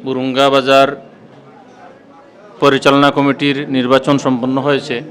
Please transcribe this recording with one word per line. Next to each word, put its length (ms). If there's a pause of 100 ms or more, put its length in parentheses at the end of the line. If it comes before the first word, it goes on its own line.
বুরুঙ্গা 460
বাজার 460 (1600)
পরিচালনা 500
কমিটির 580
নির্বাচন 500
সম্পন্ন 400
হয়েছে। 520